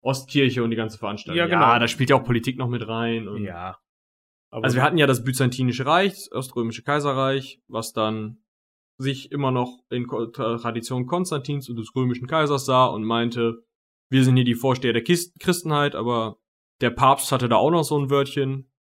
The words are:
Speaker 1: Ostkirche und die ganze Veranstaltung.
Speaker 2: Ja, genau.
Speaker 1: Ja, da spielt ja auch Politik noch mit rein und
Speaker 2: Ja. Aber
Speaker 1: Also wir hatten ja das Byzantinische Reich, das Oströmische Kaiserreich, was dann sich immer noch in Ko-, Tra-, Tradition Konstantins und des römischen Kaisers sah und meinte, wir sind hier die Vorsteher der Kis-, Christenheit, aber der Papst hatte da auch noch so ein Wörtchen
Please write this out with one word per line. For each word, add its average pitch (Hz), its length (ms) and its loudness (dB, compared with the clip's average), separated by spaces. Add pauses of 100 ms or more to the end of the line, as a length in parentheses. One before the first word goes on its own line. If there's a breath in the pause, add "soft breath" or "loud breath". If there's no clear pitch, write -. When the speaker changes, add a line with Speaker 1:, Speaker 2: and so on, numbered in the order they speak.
Speaker 1:
Ostkirche 131 600 0
und 113 60 -2
die 113 60 -2
ganze 110 220 -6
Veranstaltung. 107 400 -6
Speaker 2:
Ja, 170 80 0
genau. 165 160 0
Speaker 1:
Ja, 117 160 6
da 117 80 4
spielt 131 240 0
ja 139 60 8
auch - 80 2
Politik 127 340 -2
noch 127 100 -2
mit 117 200 -4
rein 113 400 -2
und 104 160 -6
Speaker 2:
Ja. 90 340 -10 (720)
Aber 113 160 -6
Speaker 1:
Also 123 100 2
wir 131 80 4
hatten 160 140 2
ja 143 100 6
das 123 160 0
Byzantinische 127 600 0
Reich, 185 280 2
das - 180 -18
Oströmische 117 540 -6
Kaiserreich, 135 800 -2
was 113 260 -8
dann 110 520 -4 (540)
sich 135 340 -6
immer 139 180 0
noch 123 300 -2 (100)
in 123 160 -4
Ko-, 117 200 -4
Tra-, 117 360 -4
Tradition 120 440 -4
Konstantins 147 600 -4
und 123 60 -8
des 113 220 -10
römischen 127 320 -2
Kaisers 147 360 0
sah 127 220 4
und 107 160 -2
meinte, 117 600 0 (480)
wir 131 100 6
sind 127 140 6
hier 127 80 4
die 120 100 2
Vorsteher 127 380 0
der 113 100 0
Kis-, 175 380 0
Christenheit, 151 560 0
aber 113 400 -2 (440)
der 123 100 2
Papst 135 420 4
hatte 123 160 2
da 117 80 6
auch 135 160 6
noch 165 100 4
so 147 160 0
ein 139 120 -2
Wörtchen 135 600 0 (140)